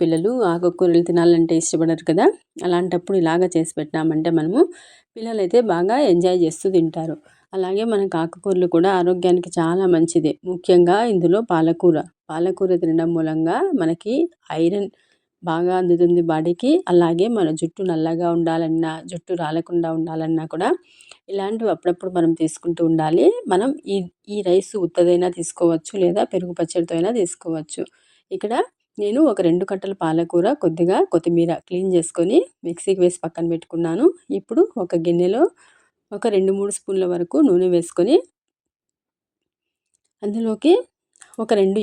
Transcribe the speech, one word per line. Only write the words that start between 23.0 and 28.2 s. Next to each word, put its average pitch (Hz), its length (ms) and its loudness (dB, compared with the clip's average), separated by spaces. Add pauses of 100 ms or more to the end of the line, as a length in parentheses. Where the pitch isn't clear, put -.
మనం 196 180 2 (240)
ఈ, 202 40 0 (360)
ఈ 208 40 -6 (100)
రైస్ 185 220 2 (160)
ఉత్తదైనా 175 500 2
తీసుకోవచ్చు, 170 680 -2
లేదా 180 200 2 (100)
పెరుగు 180 280 -4
పచ్చడితో 170 360 -4
అయినా 175 240 0
తీసుకోవచ్చు. 160 640 -6 (480)